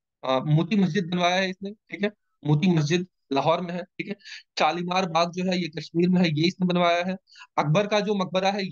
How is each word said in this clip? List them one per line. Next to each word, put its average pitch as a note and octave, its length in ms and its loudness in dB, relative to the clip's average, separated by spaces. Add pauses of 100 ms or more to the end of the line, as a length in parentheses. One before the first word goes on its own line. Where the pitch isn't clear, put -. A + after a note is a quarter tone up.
(240)
अ, C3 160 2
मोती D3+ 360 2
मस्जिद F3 360 2
बनवाया F3+ 240 2
है F#3+ 140 0
इसने, G3 220 -10
ठीक F#3+ 320 -12
है, G#3 80 0 (320)
मोती D3+ 320 4
मस्जिद E3 320 0 (260)
लाहौर D#3+ 280 0
में F3 120 -8
है, F3 100 -8
ठीक - 240 -12
है, G3+ 80 -8 (440)
शालीमार F3 500 0
बाग E3+ 220 0
जो F3+ 120 -6
है F3+ 180 -2
ये E3 60 -6
कश्मीर E3 420 -2
में F3+ 120 4
है, F3 60 4
ये D#3 200 0
इसने F#3 200 -2
बनवाया F3 380 2
है। F#3 120 -6 (400)
अकबर E3 300 2
का G#3 120 0
जो G3+ 160 -2
मकबरा F#3+ 360 -2
है G3+ 200 -4